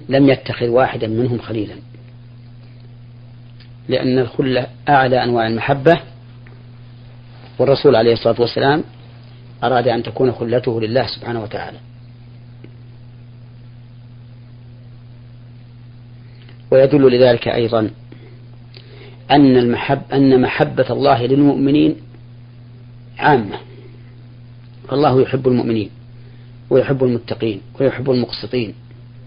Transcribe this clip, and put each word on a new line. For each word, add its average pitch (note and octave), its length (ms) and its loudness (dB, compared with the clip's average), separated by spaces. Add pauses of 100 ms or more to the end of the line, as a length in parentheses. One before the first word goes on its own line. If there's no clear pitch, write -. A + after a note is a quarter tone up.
لم C3+ 200 4
يتخذ B2 380 -2
واحدا A#2+ 400 0
منهم A#2 320 -4
خليلا، G#2+ 360 -8 (2250)
لأن B2+ 300 0
الخلة B2+ 480 -2 (220)
أعلى C3 360 2
أنواع A#2+ 220 -2
المحبة، C3+ 540 0 (1600)
والرسول C3 380 4
عليه A#2 160 4
الصلاة A2+ 280 0
والسلام C3+ 440 0 (800)
أراد B2 240 0
أن A#2 140 -2
تكون A#2+ 300 -2
خلته A#2 480 -4
لله A2+ 260 -2
سبحانه A#2 360 -10
وتعالى. G2+ 360 -12 (4000)
ويدل C3+ 460 4
لذلك B2 320 4
أيضا A2+ 420 -2 (1400)
أن C3+ 260 6
المحب-، A#2+ 560 -2
أن C3+ 280 4
محبة C3 500 -2
الله B2 360 0
للمؤمنين C#3+ 680 2 (1200)
عامة، B2 400 0 (1300)
فالله C3+ 340 2
يحب C3 260 -2
المؤمنين A2+ 420 -2 (800)
ويحب C3 340 0
المتقين A2+ 560 -6 (200)
ويحب C3+ 300 -4
المقسطين، A#2 640 -6 (520)